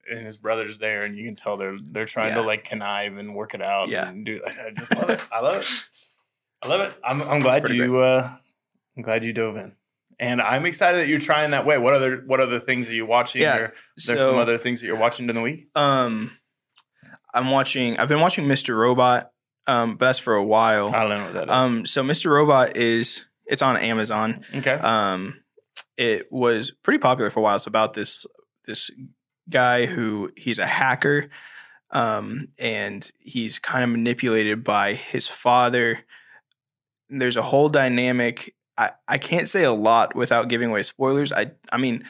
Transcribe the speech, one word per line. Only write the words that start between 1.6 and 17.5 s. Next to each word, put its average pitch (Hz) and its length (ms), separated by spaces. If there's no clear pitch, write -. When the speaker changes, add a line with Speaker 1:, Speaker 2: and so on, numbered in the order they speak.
Speaker 1:
they're 110 280
trying 110 280
to, 117 80
Speaker 2:
Yeah. 110 40
Speaker 1:
like, 107 200
connive 101 520
and 104 180
work 107 180
it 98 80
out 98 280
Speaker 2:
Yeah. 98 200
Speaker 1:
and 101 160
do, 110 200
I, 110 220
I 110 40
just 120 240
love - 140
it. 110 120
I 113 100
love 165 200
it. - 60
Speaker 2:
<laughs> - 480
Speaker 1:
I 123 40
love 180 140
it. - 120
I'm, 135 180
I'm 139 160
Speaker 2:
It's 139 60
Speaker 1:
glad 131 200
Speaker 2:
pretty 123 140
Speaker 1:
you, 123 120
Speaker 2:
great. 127 140
Speaker 1:
uh, 127 260
I'm 120 60
glad 113 200
you 117 100
dove 110 240
in. 101 160
And 123 220
I'm 127 240
excited 175 360
that 147 60
you're 147 120
trying 151 320
that 131 140
way. 147 120
What 123 160
other, 131 320
what 131 140
other 123 200
things 123 300
are 117 40
you 113 120
watching? 120 360
Speaker 2:
Yeah, 147 140
Speaker 1:
Or 113 120
there's - 380
some 120 120
Speaker 2:
so, 131 200
Speaker 1:
other 117 200
things 120 240
that 117 60
you're 110 120
watching 120 280
during 117 80
the 117 60
week? 147 340
Speaker 2:
um, 127 560
I'm 127 160
watching, 131 480